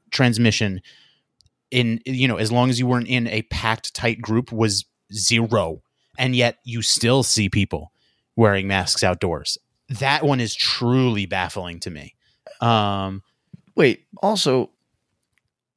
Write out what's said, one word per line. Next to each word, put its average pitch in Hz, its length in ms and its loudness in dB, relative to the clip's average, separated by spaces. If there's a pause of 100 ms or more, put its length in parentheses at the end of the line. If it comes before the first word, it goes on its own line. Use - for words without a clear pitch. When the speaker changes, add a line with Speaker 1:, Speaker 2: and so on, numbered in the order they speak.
(100)
Speaker 1:
transmission 113 720 2 (920)
in, 117 340 0
you 131 240 0
know, 110 80 -2
as 107 160 -2
long 123 180 2
as 117 80 0
you 123 80 0
weren't 123 220 0
in 120 200 0
a 107 140 -4
packed, - 520 -4
tight 117 260 -2
group 117 320 -2
was 107 320 0 (280)
zero. 107 680 0 (360)
And 127 180 0
yet 120 280 2
you 117 180 -6
still 123 400 2
see 107 260 0
people 80 420 -2 (460)
wearing 98 320 4
masks 95 340 0
outdoors, 87 540 -2 (320)
that 139 360 0
one 139 160 2
is 113 140 -4
truly 123 720 0
baffling 87 540 -6
to - 100 -10
me. 73 240 -14 (460)
Um, 101 640 0 (520)
Speaker 2:
Wait, 131 300 2 (180)
also, 160 480 0 (1080)